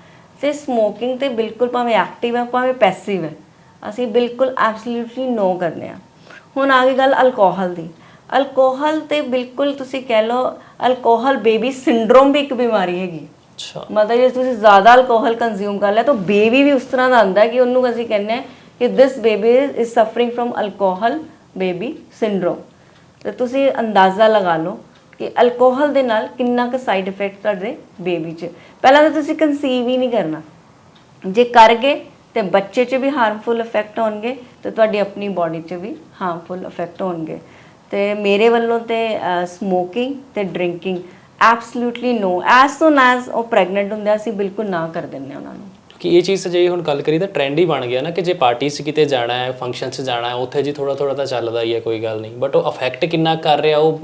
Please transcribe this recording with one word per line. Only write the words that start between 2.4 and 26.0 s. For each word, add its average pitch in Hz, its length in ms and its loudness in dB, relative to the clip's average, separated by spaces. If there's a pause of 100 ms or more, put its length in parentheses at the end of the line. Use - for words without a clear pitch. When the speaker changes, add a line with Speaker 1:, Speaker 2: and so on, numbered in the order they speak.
Speaker 1:
ਭਾਵੇਂ 247 300 -2
ਪੈਸਿਵ 233 500 0
ਹੈ, 156 60 -8 (580)
ਅਸੀਂ 240 180 -6
ਬਿਲਕੁਲ 240 500 0 (120)
absolutely 240 720 -6
no 185 200 0
ਕਰਨੇ 175 300 -6
ਆ। - 60 -14 (600)
ਹੁਣ 277 140 2
ਆ 254 160 4
ਗਈ 262 80 2
ਗੱਲ 269 260 2
ਅਲਕੋਹਲ 190 540 2
ਦੀ। 170 140 -10 (480)
ਅਲਕੋਹਲ 269 640 0
ਤੇ 294 200 -4
ਬਿਲਕੁਲ 254 540 -4
ਤੁਸੀਂ 269 280 -10
ਕਹਿ 226 200 0
ਲਓ, 240 360 -2 (280)
ਅਲਕੋਹਲ 247 500 2
ਬੇਬੀ 220 360 0
ਸਿੰਡਰੋਮ 254 600 4
ਵੀ 294 80 2
ਇੱਕ 277 140 -4
ਬਿਮਾਰੀ 202 460 0
ਹੈਗੀ। 180 180 -6
Speaker 2:
ਅੱਛਾ। - 720 -16
Speaker 1:
ਮਤਲਬ 233 260 2
ਜੇ 254 120 4
ਤੁਸੀਂ 254 240 0
ਜ਼ਿਆਦਾ 214 420 8
ਅਲਕੋਹਲ 254 400 4
ਕੰਜ਼ਿਊਮ 208 440 -4
ਕਰ 202 140 2
ਲਿਆ 220 100 2
ਤਾਂ 285 120 2
ਬੇਬੀ 208 480 4
ਵੀ 285 100 4
ਉਸ 262 100 2
ਤਰ੍ਹਾਂ 254 280 0
ਦਾ 247 80 6
ਆਉਂਦਾ 202 280 4
ਕਿ 240 140 0
ਉਹਨੂੰ 247 300 2
ਅਸੀਂ 233 160 -4
ਕਹਿੰਦੇ 214 260 -2
ਹਾਂ 254 100 -4 (360)
ਕਿ 247 80 0
this 240 240 4
baby 233 680 2
is 233 80 0
suffering 233 440 0
from 240 360 -4
alcohol 202 520 -2 (400)
baby 185 340 -4
syndrome। 190 680 -4 (640)
ਤੇ 208 80 -6
ਤੁਸੀਂ 254 380 0 (100)
ਅੰਦਾਜ਼ਾ 202 480 4
ਲਗਾ 190 280 2
ਲਓ 175 220 -4 (400)
ਕਿ - 120 -8 (100)
ਅਲਕੋਹਲ 254 520 2
ਦੇ 277 100 2